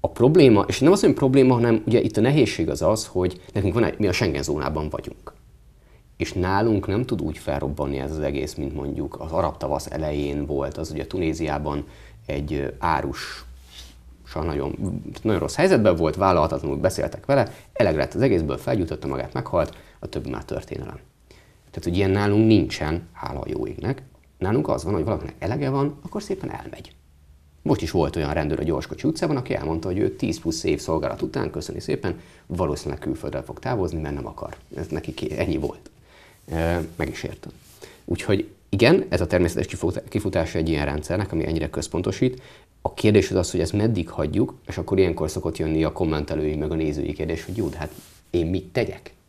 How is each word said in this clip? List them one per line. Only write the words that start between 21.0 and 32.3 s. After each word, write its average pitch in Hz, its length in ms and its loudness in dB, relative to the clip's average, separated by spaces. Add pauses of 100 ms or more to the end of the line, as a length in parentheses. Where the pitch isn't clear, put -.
Tehát, - 140 -12
hogy 87 120 0
ilyen 98 140 4
nálunk 104 360 4
nincsen, 85 680 2
hála - 280 -8
a - 80 -8
jó - 180 -4
égnek. - 360 -6 (360)
Nálunk 113 300 0
az - 160 0
van, 101 100 -2
hogy 82 100 0
valakinek - 340 -4
elege 131 320 -2
van, 139 320 -2
akkor 208 200 -8
szépen - 280 -6
elmegy. - 420 -14 (720)
Most 147 180 2
is 85 80 -4
volt 76 260 2
olyan 73 160 -2
rendőr 76 280 0
a - 20 -2
Gyorskocsi - 440 -4
utcában, 156 300 0
aki 127 180 -4
elmondta, 80 340 -2
hogy 90 100 -2
ő 104 180 0
tíz - 240 -2
plusz - 240 -4
év 78 160 0
szolgálat - 420 -2
után, - 280 -4
köszöni - 300 -8
szépen, - 400 -4 (260)